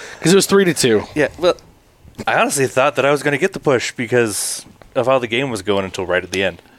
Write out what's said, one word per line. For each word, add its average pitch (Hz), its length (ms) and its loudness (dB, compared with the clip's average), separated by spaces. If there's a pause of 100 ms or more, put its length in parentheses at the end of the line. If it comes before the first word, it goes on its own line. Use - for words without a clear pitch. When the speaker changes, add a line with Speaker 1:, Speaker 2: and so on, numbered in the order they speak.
(200)
Speaker 1:
'cause 165 120 2
it 190 40 6
was 185 100 2
three 196 200 4
to 165 80 0
two. 110 280 2 (140)
Speaker 2:
Yeah, 147 120 0 (120)
well, 175 160 2 (720)
I 120 120 2
honestly 139 280 0
thought 135 280 2
that 127 80 2
I 139 60 4
was 143 140 0
gonna 143 140 0
get 185 140 0
the 156 80 -10
push 131 300 0
because 117 720 -2 (300)
of 120 120 0
how 131 120 2
the 120 80 -2
game 123 240 -2
was 107 120 -6
going 98 220 0
until 92 220 -6
right 90 160 0
at 90 80 -16
the 92 140 -2
end. 85 180 -6 (160)